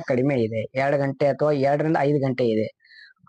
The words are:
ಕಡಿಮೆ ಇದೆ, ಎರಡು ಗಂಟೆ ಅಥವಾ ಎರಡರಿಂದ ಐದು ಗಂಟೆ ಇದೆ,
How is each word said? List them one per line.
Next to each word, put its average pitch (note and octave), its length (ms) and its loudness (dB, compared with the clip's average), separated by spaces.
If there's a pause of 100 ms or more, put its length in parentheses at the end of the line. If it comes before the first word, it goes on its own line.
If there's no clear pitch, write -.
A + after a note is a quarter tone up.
ಕಡಿಮೆ C3+ 280 0
ಇದೆ, A2+ 440 -4
ಎರಡು C#3+ 180 0
ಗಂಟೆ C#3 300 0
ಅಥವಾ C#3+ 240 0
ಎರಡರಿಂದ D3 480 0
ಐದು D3 200 2
ಗಂಟೆ C3 260 0
ಇದೆ, A2 380 -2 (460)